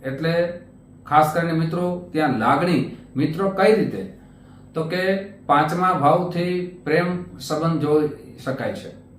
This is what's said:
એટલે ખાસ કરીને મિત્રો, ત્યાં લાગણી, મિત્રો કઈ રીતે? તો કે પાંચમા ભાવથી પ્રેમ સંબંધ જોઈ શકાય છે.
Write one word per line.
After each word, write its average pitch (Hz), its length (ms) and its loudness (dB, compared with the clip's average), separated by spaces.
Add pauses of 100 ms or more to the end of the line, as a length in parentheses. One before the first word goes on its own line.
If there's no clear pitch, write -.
એટલે 165 560 -2 (460)
ખાસ 156 280 4
કરીને 170 180 0
મિત્રો, 170 600 -2
ત્યાં 143 280 0
લાગણી, 139 580 2 (180)
મિત્રો 160 340 0
કઈ 196 260 4
રીતે? 104 440 -4 (540)
તો 160 100 -4
કે 185 320 0 (300)
પાંચમા 165 480 2
ભાવથી 175 920 0
પ્રેમ 175 540 -2
સંબંધ 160 440 -2
જોઈ 147 280 2 (360)
શકાય 120 280 -4
છે. - 320 -14 (140)